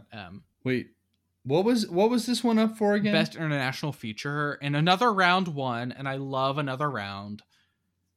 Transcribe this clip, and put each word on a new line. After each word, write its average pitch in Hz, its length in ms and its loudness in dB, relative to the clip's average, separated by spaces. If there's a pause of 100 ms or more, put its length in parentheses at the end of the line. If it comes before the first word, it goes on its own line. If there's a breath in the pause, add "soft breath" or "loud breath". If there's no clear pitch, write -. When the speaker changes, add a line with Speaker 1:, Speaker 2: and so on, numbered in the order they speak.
(120)
Speaker 1:
Yeah. 104 140 -12
Speaker 2:
Um, 92 160 -18 (220)
Speaker 1:
Wait, 127 240 -2 (560)
what 151 200 2
was, 226 240 2
what 185 220 4
was 240 160 0
this 240 160 -2
one 226 160 4
up 220 200 2
for 208 160 2
again? 208 180 2
Speaker 2:
Best 160 240 2
International 143 560 -2
Feature, 143 600 -4 (100)
and 143 120 -2
Another 185 380 4
Round 185 360 4
won, 127 440 -4
and 139 160 -8
I 135 80 -4
love 135 420 0
Another 139 320 -2
Round, 101 520 -8 (760)